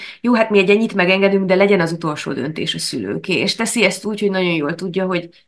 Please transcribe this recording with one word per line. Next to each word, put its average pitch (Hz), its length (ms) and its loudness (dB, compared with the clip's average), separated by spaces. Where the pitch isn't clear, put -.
jó, 240 120 2
hát 220 160 2
mi 208 80 4
egy 185 120 4
ennyit 208 240 4
megengedünk, 196 520 2
de 185 100 2
legyen 196 240 4
az 165 120 0
utolsó 160 420 -6
döntés 156 420 -6
a 165 40 -8
szülőké. 113 540 -6
És 139 220 0
teszi 226 280 -2
ezt 190 220 0
úgy, 208 140 -4
hogy 208 100 0
nagyon 185 240 0
jól 156 220 -2
tudja, 185 300 -4
hogy 175 240 -4